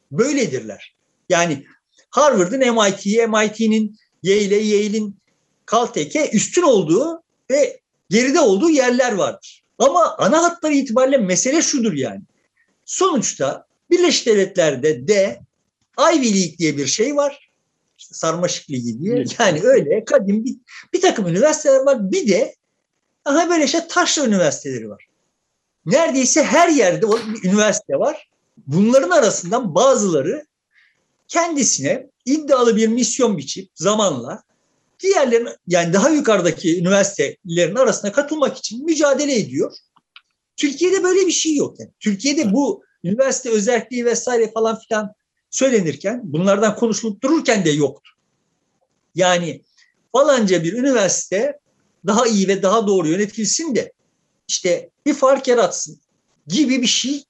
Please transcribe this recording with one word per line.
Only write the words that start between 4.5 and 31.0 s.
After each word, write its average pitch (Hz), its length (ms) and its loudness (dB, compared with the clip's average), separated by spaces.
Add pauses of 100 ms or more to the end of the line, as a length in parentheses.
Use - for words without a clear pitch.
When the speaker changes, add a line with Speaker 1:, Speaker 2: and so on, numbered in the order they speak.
Speaker 1:
Yale'in 208 540 -2 (540)
Caltech'e 233 580 -2
üstün 226 320 0
olduğu 254 600 2 (300)
ve 277 320 0 (300)
geride 262 260 2
olduğu 247 300 4
yerler 247 420 2
vardır. 151 520 -6 (160)
Ama 311 380 2
ana 247 260 2
hatları 339 300 -2
itibariyle 262 440 2
mesele 240 440 0
şudur 226 320 -2
yani. 123 280 -8 (640)
Sonuçta - 800 -2 (260)
Birleşik 349 360 2
Devletler'de 156 800 0
de 208 320 0 (760)
Ivy 240 180 2
League 175 240 0
diye 151 200 -2
bir 139 100 -4
şey 262 280 -2
var. 285 340 -4 (480)
İşte - 180 -20
Sarmaşık 165 540 -4
Ligi 120 300 -6
diye. 190 160 -2
Speaker 2:
Evet. - 240 -4
Speaker 1:
Yani 185 240 0
öyle 214 420 2
kadim 220 400 0
bir, 262 100 -6 (380)
bir 370 80 -2
takım 240 260 0
üniversiteler 269 520 2
var. 262 320 0
Bir 349 160 -2
de 208 280 0 (720)
aha 320 240 2
böyle 330 140 2
işte 330 260 -2
taşra 311 360 0
üniversiteleri 139 640 -2
var. 101 160 -20 (800)
Neredeyse 269 580 2
her 311 260 4
yerde 190 360 2
o 220 140 2 (240)
üniversite 190 560 0
var. 277 300 -4 (380)
Bunların 226 420 2
arasından 214 640 0
bazıları 208 720 0 (800)